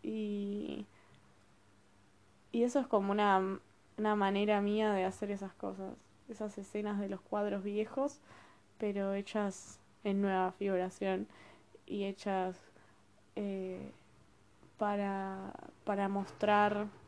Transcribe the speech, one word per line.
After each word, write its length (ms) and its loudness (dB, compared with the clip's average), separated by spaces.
Y, 840 -4
y 120 2
eso 160 2
es 80 0
como 240 2
una, 480 4
una 180 2
manera 460 2
mía 320 2
de 100 2
hacer 280 -4
esas 220 -8
cosas, 400 -8
esas 280 -8
escenas 420 -4
de 100 -2
los 120 -6
cuadros 420 -2
viejos, 580 -2
pero 360 0
hechas 680 -4
en 180 2
nueva 320 4
figuración 760 0
y 200 -4
hechas, 520 -2
eh, 560 -6
para, 760 -2
para 240 0
mostrar 800 4